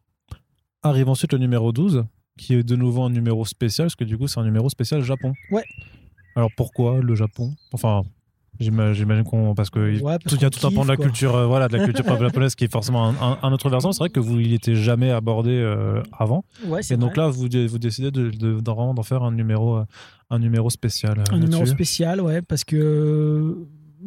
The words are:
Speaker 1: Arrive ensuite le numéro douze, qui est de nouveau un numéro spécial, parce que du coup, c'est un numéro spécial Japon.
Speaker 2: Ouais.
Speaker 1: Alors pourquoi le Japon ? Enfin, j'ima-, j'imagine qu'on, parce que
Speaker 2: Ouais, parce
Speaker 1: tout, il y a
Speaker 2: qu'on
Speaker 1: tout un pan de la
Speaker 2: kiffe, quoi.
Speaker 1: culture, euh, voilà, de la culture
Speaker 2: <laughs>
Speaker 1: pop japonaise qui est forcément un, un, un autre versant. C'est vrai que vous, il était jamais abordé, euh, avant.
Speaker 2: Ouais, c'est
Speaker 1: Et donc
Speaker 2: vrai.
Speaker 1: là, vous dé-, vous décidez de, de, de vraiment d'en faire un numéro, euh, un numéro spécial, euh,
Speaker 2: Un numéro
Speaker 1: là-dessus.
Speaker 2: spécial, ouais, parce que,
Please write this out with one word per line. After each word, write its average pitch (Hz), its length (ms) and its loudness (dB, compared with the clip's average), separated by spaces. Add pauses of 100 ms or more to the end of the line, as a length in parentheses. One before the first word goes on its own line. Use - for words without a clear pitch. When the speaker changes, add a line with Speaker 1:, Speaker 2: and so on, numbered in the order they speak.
(840)
Speaker 1:
Arrive 131 260 2
ensuite 135 240 0
le 135 60 2
numéro 120 340 2
douze, 139 320 2 (320)
qui - 160 -2
est 120 100 4
de 120 140 0
nouveau 123 260 0
un 123 60 0
numéro 117 360 0
spécial, 123 420 -2
parce 165 100 -6
que 120 80 -6
du 110 120 -4
coup, 131 100 -4
c'est 139 120 -6
un 113 60 0
numéro 110 240 2
spécial 139 340 -2
Japon. 131 300 -4 (180)
Speaker 2:
Ouais. 214 140 -2 (720)
Speaker 1:
Alors 117 180 2
pourquoi 123 460 0
le 120 140 2
Japon ? 110 380 -2 (200)
Enfin, 107 300 0 (560)
j'ima-, 110 340 2
j'imagine 107 320 2
qu'on, 110 300 0
parce 101 160 -2
que 107 300 0
Speaker 2:
Ouais, 151 180 -2
parce - 40 -20
Speaker 1:
tout, 151 120 -2
il 131 80 0
y - 20 6
a 135 40 4
Speaker 2:
qu'on 131 100 -6
Speaker 1:
tout 143 80 0
un 185 40 2
pan 190 120 2
de 135 40 -2
la 135 80 4
Speaker 2:
kiffe, - 20 0
quoi. 143 100 0
Speaker 1:
culture, 123 280 0
euh, 123 120 2
voilà, 131 200 2
de 113 80 -2
la 196 80 2
culture 135 220 0
Speaker 2:
<laughs> - 0 -
Speaker 1:
pop 131 160 2
japonaise 127 340 0
qui - 100 -2
est 110 60 0
forcément 113 380 0
un, 117 60 0
un, 123 260 -2
un 135 100 0
autre 135 180 0
versant. 127 220 0
C'est 190 80 -4
vrai 175 100 -2
que 139 120 -2
vous, 117 180 0
il 117 140 2
était 117 220 2
jamais 120 360 2
abordé, 113 400 0
euh, 107 500 0 (120)
avant. 117 320 0 (200)
Speaker 2:
Ouais, 180 180 -4
c'est - 100 -2
Speaker 1:
Et 123 40 2
donc 120 180 0
Speaker 2:
vrai. 151 80 2
Speaker 1:
là, 160 40 2
vous 127 220 -2
dé-, 123 180 0
vous 117 120 -4
décidez 120 320 -4
de, 127 180 -2
de, 110 320 -2
de 113 100 -4
vraiment 120 220 -2
d'en 117 100 -2
faire 127 200 -2
un 120 80 0
numéro, 113 460 0
euh, 110 80 -2 (440)
un 120 100 0
numéro 117 300 2
spécial, 107 500 -2
euh, 107 120 0
Speaker 2:
Un 95 80 2
numéro 165 240 2
Speaker 1:
là-dessus. 123 120 2
Speaker 2:
spécial, 170 460 -2
ouais, 170 220 0
parce - 200 -4
que, 151 1040 0 (400)